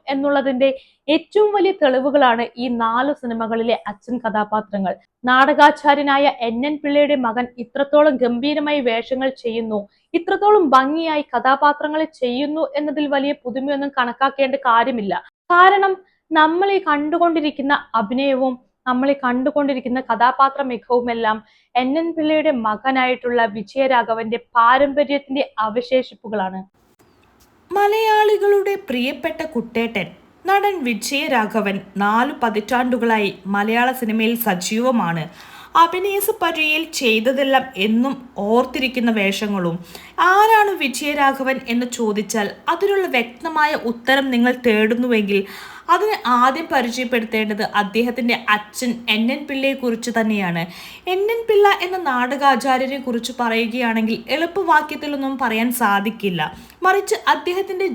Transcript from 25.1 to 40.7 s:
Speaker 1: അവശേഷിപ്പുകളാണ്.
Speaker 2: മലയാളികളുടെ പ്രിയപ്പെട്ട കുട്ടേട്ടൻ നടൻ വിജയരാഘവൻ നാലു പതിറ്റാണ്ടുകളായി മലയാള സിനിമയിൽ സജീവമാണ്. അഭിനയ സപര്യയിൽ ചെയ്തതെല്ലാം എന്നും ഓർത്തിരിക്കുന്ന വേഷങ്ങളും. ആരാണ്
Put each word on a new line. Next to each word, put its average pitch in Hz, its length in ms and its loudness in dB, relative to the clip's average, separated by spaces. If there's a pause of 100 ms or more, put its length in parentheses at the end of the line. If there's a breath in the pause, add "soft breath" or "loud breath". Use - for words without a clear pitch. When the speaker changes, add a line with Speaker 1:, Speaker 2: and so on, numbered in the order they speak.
Speaker 1:
അവശേഷിപ്പുകളാണ്. 214 920 -4 (1120)
Speaker 2:
മലയാളികളുടെ 415 1000 2 (140)
പ്രിയപ്പെട്ട 269 560 -4 (100)
കുട്ടേട്ടൻ 226 560 -4 (380)
നടൻ 392 300 2 (120)
വിജയരാഘവൻ 226 880 -2 (220)
നാലു 220 420 0
പതിറ്റാണ്ടുകളായി 226 880 0 (260)
മലയാള 226 340 0 (100)
സിനിമയിൽ 220 340 0 (140)
സജീവമാണ്. 196 760 -2 (580 loud breath)
അഭിനയ 370 360 0 (100)
സപര്യയിൽ 320 560 0 (160)
ചെയ്തതെല്ലാം 262 640 2 (120)
എന്നും 226 360 0 (320)
ഓർത്തിരിക്കുന്ന 247 720 0
വേഷങ്ങളും. 196 580 -2 (580 loud breath)
ആരാണ് 415 380 6 (120)